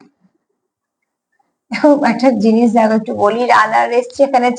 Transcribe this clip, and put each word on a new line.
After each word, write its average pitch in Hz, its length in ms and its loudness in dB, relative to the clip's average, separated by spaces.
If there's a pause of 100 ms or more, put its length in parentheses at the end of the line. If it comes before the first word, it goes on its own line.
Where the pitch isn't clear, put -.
(1700)
এখন 285 340 0
একটা 240 260 0
জিনিস 220 420 2
দেখো 220 200 2
একটু 220 220 -4
বলি, 208 300 0
রানার 220 460 0
এসছে, 240 320 -2
এখানে 254 360 0